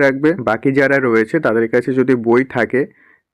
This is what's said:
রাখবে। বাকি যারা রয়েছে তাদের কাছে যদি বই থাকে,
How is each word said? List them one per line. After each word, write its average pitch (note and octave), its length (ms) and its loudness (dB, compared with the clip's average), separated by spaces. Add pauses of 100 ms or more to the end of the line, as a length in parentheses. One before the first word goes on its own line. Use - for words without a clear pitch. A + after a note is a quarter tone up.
রাখবে। C3+ 240 0 (200)
বাকি A2+ 200 -2 (100)
যারা C#3 180 2 (100)
রয়েছে A2+ 280 0 (100)
তাদের A2+ 280 0
কাছে B2 160 0 (100)
যদি C3 140 2 (140)
বই A#2+ 160 4 (140)
থাকে, B2 260 -2 (500)